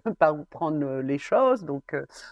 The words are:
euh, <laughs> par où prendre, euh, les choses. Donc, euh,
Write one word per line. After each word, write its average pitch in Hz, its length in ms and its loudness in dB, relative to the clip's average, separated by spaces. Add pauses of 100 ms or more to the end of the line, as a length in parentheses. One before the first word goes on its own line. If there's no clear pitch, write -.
euh, 214 80 -2
<laughs> - 40 -10
par 156 160 6
où 147 120 -10
prendre, 156 360 -2
euh, 135 200 -4
les 135 160 0
choses. 254 440 2
Donc, 143 300 -8
euh, 139 140 -4 (260)